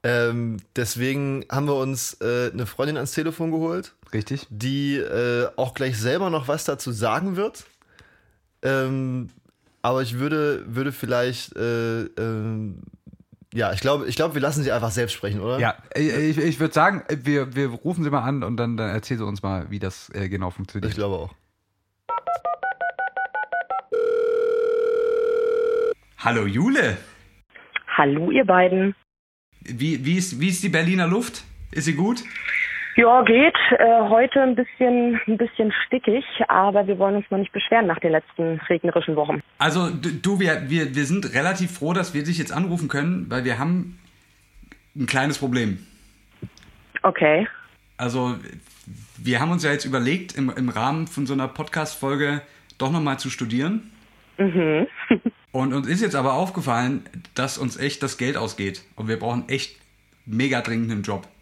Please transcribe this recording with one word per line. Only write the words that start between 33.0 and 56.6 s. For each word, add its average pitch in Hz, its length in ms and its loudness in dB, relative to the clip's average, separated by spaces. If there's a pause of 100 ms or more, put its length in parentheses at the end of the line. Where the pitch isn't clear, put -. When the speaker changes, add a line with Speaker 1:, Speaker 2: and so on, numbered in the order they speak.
Speaker 3:
geht. 247 320 8 (240)
Äh, 226 300 8
heute 254 340 6
ein 254 140 4
bisschen, 240 720 2
ein 214 100 2
bisschen 220 360 2 (140)
stickig, 247 380 2 (240)
aber 196 380 6
wir 190 120 0
wollen 196 180 4
uns 202 140 0
noch 196 80 2
nicht 196 140 -2
beschweren 226 340 4
nach 160 140 2
den 160 120 2
letzten 165 560 0
regnerischen 170 460 2
Wochen. 151 280 0 (160)
Speaker 2:
Also, 160 320 2
d-, 156 320 -4
du, 196 180 2
wir, 156 300 2
wir, 151 240 0
wir 143 100 2
sind 143 300 -2
relativ 180 380 2
froh, 156 200 -2
dass 175 220 0
wir 147 100 0
dich 170 140 0
jetzt - 140 -4
anrufen 170 360 -2
können, 147 400 -2
weil 123 160 -2
wir 117 140 0
haben 175 400 -2 (960)
ein 135 100 -2
kleines 139 320 -2
Problem. 120 400 -2 (1200)
Speaker 3:
Okay. 170 440 4 (520)
Speaker 2:
Also, 123 360 0 (840)
wir 117 220 0
haben 165 120 2
uns 175 120 0
ja 147 60 4
jetzt 147 140 0
überlegt, 135 520 -2
im, 131 200 0
im 127 140 -2
Rahmen 139 360 0
von 139 200 -4
so 139 80 -2
einer 135 140 0
Podcast-Folge 143 920 -2 (380)
doch 135 120 0
noch 165 120 2
mal 135 160 0
zu 131 120 -8
studieren. 135 600 -2 (460)
Speaker 3:
Mhm. 170 480 2 (240)
<laughs> 214 100 4 (300)
Speaker 2:
Und 131 220 0
uns 135 160 -2
ist 180 140 2
jetzt 170 120 0
aber 135 200 2
aufgefallen, 131 680 0 (300)